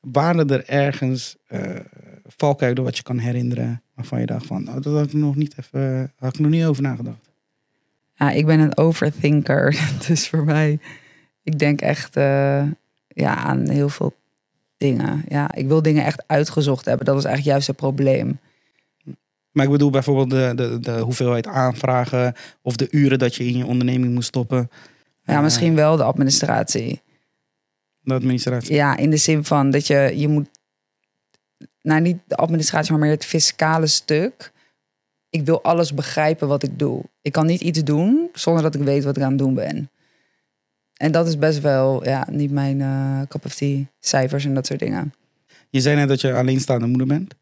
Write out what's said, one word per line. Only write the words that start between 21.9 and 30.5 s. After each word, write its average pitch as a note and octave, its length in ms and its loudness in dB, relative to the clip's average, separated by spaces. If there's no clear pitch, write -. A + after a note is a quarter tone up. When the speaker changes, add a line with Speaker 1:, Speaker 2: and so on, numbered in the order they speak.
Speaker 1:
of B2 140 -6
de C3+ 140 -2
uren C#3 280 4
dat B2+ 160 0
je B2 120 -4
in B2 100 -2
je B2+ 100 -2
onderneming B2 480 0
moest A#2+ 140 -2
stoppen. B2 420 -2
Speaker 2:
Ja, D3 120 0
Speaker 1:
Eh, D3 60 4
Speaker 2:
misschien D#3+ 320 2
wel D3+ 220 4
de D3 80 2
administratie. A#2 960 0
Speaker 1:
De C3 140 -2
administratie. B2+ 600 -2
Speaker 2:
Ja, C#3+ 220 2
in C#3+ 140 2
de D3+ 60 4
zin D3+ 280 2
van C#3 260 4
dat C#3+ 160 2
je, C#3 300 4
je C#3+ 120 0
moet, D3 200 2